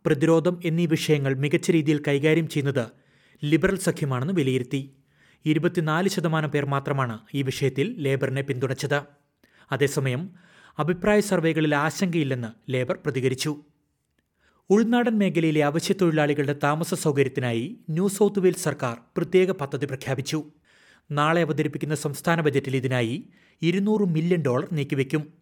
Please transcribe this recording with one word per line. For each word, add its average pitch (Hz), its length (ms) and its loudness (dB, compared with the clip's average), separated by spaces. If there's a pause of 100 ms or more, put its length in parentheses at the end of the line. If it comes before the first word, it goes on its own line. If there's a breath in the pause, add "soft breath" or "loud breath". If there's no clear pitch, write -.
പ്രതിരോധം 160 640 2
എന്നീ 170 220 0
വിഷയങ്ങൾ 147 480 2
മികച്ച 143 360 0
രീതിയിൽ 151 320 2
കൈകാര്യം 151 460 2
ചെയ്യുന്നത് 135 380 -2 (560 soft breath)
ലിബറൽ 160 360 2
സഖ്യമാണെന്ന് 160 560 -2
വിലയിരുത്തി. 131 480 0 (640 soft breath)
ഇരുപത്തിനാല് 160 640 0
ശതമാനം 160 400 0
പേർ 143 180 0
മാത്രമാണ് 139 520 -2 (160)
ഈ 139 80 0
വിഷയത്തിൽ 135 560 -2
ലേബറിനെ 135 440 -2
പിന്തുണച്ചത്. 135 600 -2 (680 soft breath)
അതേസമയം, 139 580 0 (480 soft breath)
അഭിപ്രായ 180 420 2
സർവേകളിൽ 160 540 2
ആശങ്കയില്ലെന്ന് 143 960 -2
ലേബർ 127 260 -2
പ്രതികരിച്ചു. 135 680 -2 (1080)
ഉൾനാടൻ 226 480 4
മേഖലയിലെ 160 460 2
അവശ്യത്തൊഴിലാളികളുടെ 151 880 2 (100)
താമസ 156 320 0
സൗകര്യത്തിനായി 139 840 0 (120)
ന്യൂ 175 180 0
സൗത്ത് 202 320 2
വെയിൽസ് 180 240 2
സർക്കാർ 127 360 -4 (160)
പ്രത്യേക 180 340 2
പദ്ധതി 147 360 -6
പ്രഖ്യാപിച്ചു. 135 580 -6 (680 soft breath)
നാളെ 151 320 2
അവതരിപ്പിക്കുന്ന 151 520 -2
സംസ്ഥാന 156 460 -2
ബജറ്റിൽ 139 360 0
ഇതിനായി 127 520 -2 (340 soft breath)
ഇരുന്നൂറ് 202 400 2
മില്യൺ 170 400 0
ഡോളർ 135 300 0
നീക്കിവെക്കും. 143 680 -2